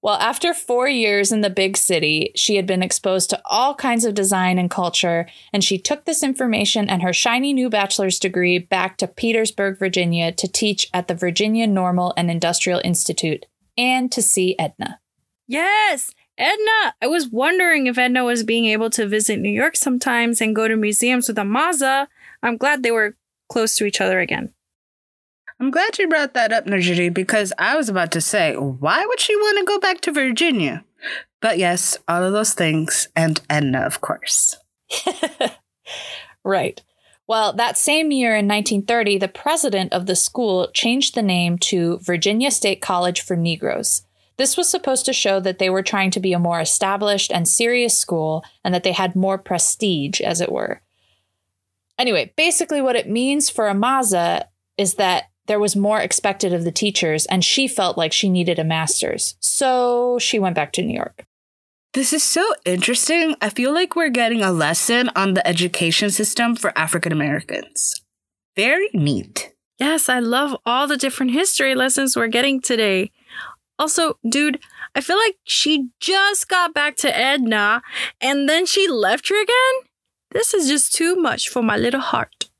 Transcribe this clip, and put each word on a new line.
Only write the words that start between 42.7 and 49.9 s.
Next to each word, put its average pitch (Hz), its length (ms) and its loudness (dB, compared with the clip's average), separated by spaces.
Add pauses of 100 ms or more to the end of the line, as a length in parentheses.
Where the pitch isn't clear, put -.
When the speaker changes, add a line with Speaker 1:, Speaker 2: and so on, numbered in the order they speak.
Speaker 1:
College 180 400 0
for - 160 -2
Negroes. - 680 -2 (360)
This 269 180 0
was 349 120 0
supposed 269 380 -2
to 262 60 0
show 196 260 2
that 185 220 -2
they 190 100 2
were 190 140 0
trying 190 280 0
to 190 80 -2
be 185 120 0
a 175 80 2
more 170 200 0
established 196 720 0
and 170 140 2
serious 240 500 2
school 160 480 -2 (200)
and 180 100 0
that 180 80 0
they 190 100 0
had 185 220 0
more 190 240 2
prestige, 180 840 -2